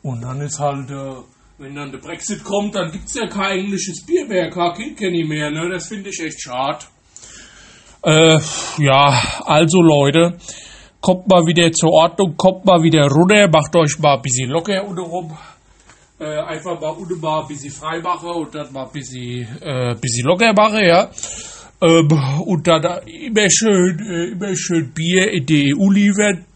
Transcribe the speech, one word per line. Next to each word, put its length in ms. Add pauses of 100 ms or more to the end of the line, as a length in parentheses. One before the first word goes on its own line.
Und 180
dann 200
ist 180
halt, 320
äh, 240 (420)
wenn 180
dann 160
der 60
Brexit 460
kommt, 320
dann 160
gibt's 240
ja 120
kein 340
englisches 440
Bier 220
mehr, 240
kein 240
Kilkenny 500
mehr, 240
ne, 180
das 200
find 180
ich 160
echt 180
schad. 480 (1160)
Äh, 360 (380)
ja, 420 (260)
also 360
Leute, 560 (640)
kommt 260
mal 180
wieder 260
zur 180
Ordnung, 480
kommt 280
mal 180
wieder 240
runter, 420
macht 260
euch 220
mal 200
ein 40
bisschen 300
locker 340
unten 160
rum. 340 (840)
Äh, 180
einfach 420
mal 120
unten 280
mal 220
ein 60
bisschen 240
frei 280
machen 300
und 260
dann 160
mal 140
ein 60
bisschen, 560 (140)
äh, 380
bisschen 260
locker 280
machen, 320
ja. 240 (720)
Ähm, 260 (380)
und 220
dann 180 (220)
immer 420
schön, 500
äh, 320
immer 240
schön 380
Bier 380
in 140
die 240
E 40
U 180
liefern 540 (100)